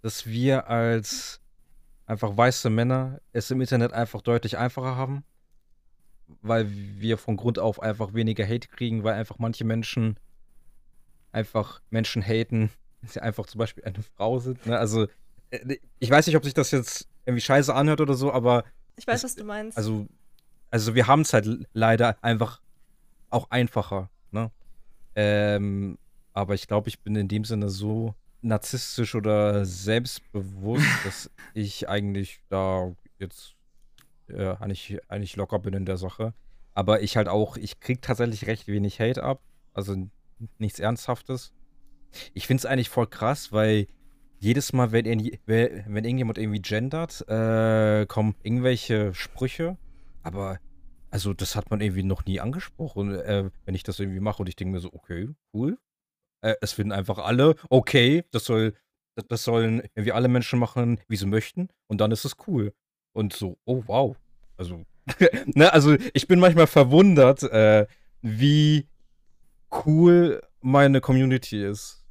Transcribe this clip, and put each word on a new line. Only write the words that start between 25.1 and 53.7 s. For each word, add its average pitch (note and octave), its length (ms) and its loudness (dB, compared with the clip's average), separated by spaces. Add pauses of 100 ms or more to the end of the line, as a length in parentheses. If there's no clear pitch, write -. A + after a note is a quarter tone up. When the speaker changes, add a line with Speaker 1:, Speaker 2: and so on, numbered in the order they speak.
Speaker 1:
Ähm, G#2 840 0 (360)
aber G2 200 -2
ich - 140 -6
glaub, G#2 200 -2
ich - 140 -12
bin G#2 140 -6
in G2+ 120 -2
dem G#2+ 160 -2
Sinne G#2 260 -4
so G#2+ 460 -6 (320)
narzisstisch A#2 680 -4
oder G#2 500 2
selbstbewusst, G2+ 1200 -4
Speaker 3:
<laughs> C3 200 -2
Speaker 1:
dass - 240 -12 (240)
ich G#2 360 -8
eigentlich G2 500 -4 (100)
da F#2+ 440 -4 (260)
jetzt, - 360 -16 (720)
äh, F#2+ 300 -6
eigentlich, G2 400 -10 (100)
eigentlich G2+ 260 -10
locker G2 240 -4
bin G2 140 -6
in F#2+ 120 -4
der F#2 120 -4
Sache. F#2 360 -8 (400)
Aber G2+ 280 2
ich G#2 160 -2
halt G#2 100 2
auch, G#2+ 300 0
ich - 220 -12
krieg B2+ 220 -6
tatsächlich A#2+ 460 -4
recht A2 200 -6
wenig G2+ 320 -4
Hate B2 240 -2
ab, C3+ 180 -4 (320)
also G2 200 -8
n-, F#2+ 180 -8 (480)
nichts G#2+ 200 -6
Ernsthaftes. A#2+ 760 -6 (800)
Ich - 140 -10
find's C3 180 0
eigentlich B2+ 240 -2
voll A#2 180 0
krass, - 440 -4
weil G#2+ 360 2 (520)
jedes A#2+ 340 0
Mal, B2 180 2
wenn A#2 140 0
irgend-, A2 420 -4
we-, A2 400 0
wenn G#2+ 180 -6
irgendjemand A#2+ 320 -2
irgendwie G#2 240 -4
gendert, C3+ 680 -6
äh, A2 800 2
kommen G#2+ 380 -2
irgendwelche A2+ 720 -2
Sprüche, E3 640 -8 (460)
aber, F#2+ 360 -8 (500)
also, G2 240 -4
das - 220 -6
hat - 160 -6
man G#2 100 -2
irgendwie F#2+ 220 -2
noch F#2+ 220 -2
nie F#2+ 140 -4
angesprochen, G#2 760 -6
äh, G2 340 -4 (160)
wenn F#2+ 100 -6